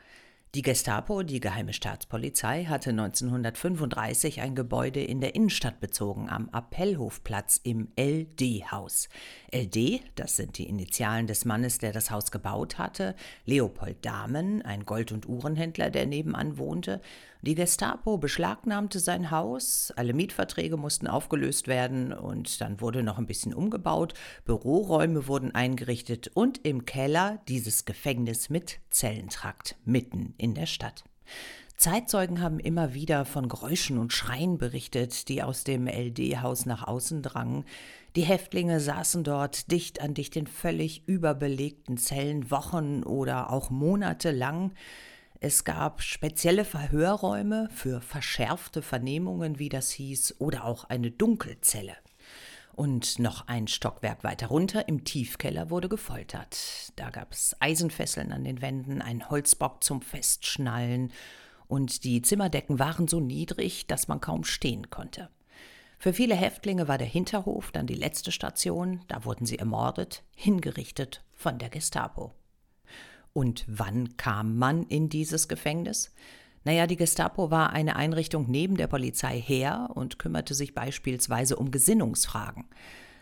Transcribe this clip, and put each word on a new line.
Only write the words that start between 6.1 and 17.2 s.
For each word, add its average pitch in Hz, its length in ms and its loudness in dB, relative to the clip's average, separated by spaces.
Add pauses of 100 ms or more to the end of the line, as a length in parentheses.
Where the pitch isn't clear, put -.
am 107 220 -4
Appellhofplatz 120 1120 -2
im 113 340 0
L-D-Haus. 127 1120 0 (420)
L 120 160 0
D, 127 360 2 (120)
das - 220 -2
sind - 220 -4
die 92 100 -6
Initialen 107 580 0
des 104 200 0
Mannes, 120 320 2
der 107 140 -2
das 110 180 -2
Haus 104 200 -2
gebaut 208 460 -4
hatte, - 380 -2 (320)
Leopold 104 580 0
Dahmen, 135 560 -2
ein 101 240 -6
Gold- 110 280 -2
und 107 140 -6
Uhrenhändler, 151 600 0
der 139 160 2
nebenan 147 540 -2
wohnte. 175 420 -2 (440)